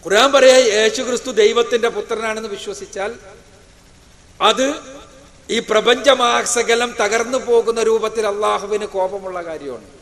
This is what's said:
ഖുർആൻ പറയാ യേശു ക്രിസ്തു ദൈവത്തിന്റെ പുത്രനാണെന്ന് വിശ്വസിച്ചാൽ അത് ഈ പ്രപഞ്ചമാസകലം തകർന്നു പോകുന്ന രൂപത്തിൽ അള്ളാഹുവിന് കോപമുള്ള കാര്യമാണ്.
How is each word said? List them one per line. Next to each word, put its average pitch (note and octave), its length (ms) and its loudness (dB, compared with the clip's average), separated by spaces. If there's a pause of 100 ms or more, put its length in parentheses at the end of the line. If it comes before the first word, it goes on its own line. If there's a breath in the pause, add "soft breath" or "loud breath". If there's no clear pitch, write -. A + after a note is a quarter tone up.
ഖുർആൻ A3+ 280 2
പറയാ C4 240 8
യേശു A3 460 4
ക്രിസ്തു B3 280 -6
ദൈവത്തിന്റെ A#3 580 2
പുത്രനാണെന്ന് A3 600 -6
വിശ്വസിച്ചാൽ G3+ 680 -10 (1300)
അത് B3 340 0 (760)
ഈ A3 80 0
പ്രപഞ്ചമാസകലം A#3+ 1400 0 (100)
തകർന്നു A#3 340 -2
പോകുന്ന A3+ 440 0
രൂപത്തിൽ A3 440 -2
അള്ളാഹുവിന് G#3 600 -2
കോപമുള്ള F#3 580 -6
കാര്യമാണ്. C#3 440 -12 (140)